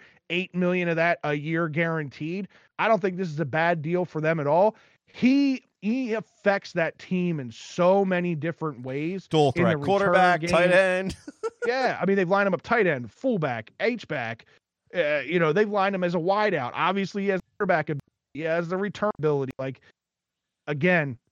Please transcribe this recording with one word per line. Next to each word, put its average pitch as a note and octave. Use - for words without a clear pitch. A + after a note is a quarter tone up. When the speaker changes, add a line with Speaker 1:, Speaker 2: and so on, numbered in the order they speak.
Speaker 1:
eight F3+
million F3+
of E3
that E3
a D3+
year D#3+
guaranteed. D#3+
I F3+
don't A3
think F#3+
this F#3
is D3+
a E3+
bad D#3+
deal F3
for D#3+
them D#3+
at C#3+
all. F#3
He, C4+
he A3+
affects G3+
that E3
team F3
in A#2+
so F#3
many F3
different D3+
ways D#3
Speaker 2:
Dual D3
Speaker 1:
in E3+
the A2+
Speaker 2:
threat D#3
Speaker 1:
return C#3
Speaker 2:
quarterback, F#3
tight F3
Speaker 1:
game. F3+
Speaker 2:
end. F#3+
<laughs> -
Speaker 1:
Yeah, A#3
I F3+
mean, G3
they've F#3
lined G3
him F#3+
up -
tight A3+
end, B2+
fullback, D3+
H-back. D3
Uh, D3+
you D3
know, D#3+
they've G#3
lined G3
him F#3
as F3
a F#3
wideout. F3+
Obviously, G3
he G3
has F#3+
quarterback F3
ability, C#3+
he C#3
has E3
the F#3
return G#3
ability. C#3+
Like, C3
again, D3+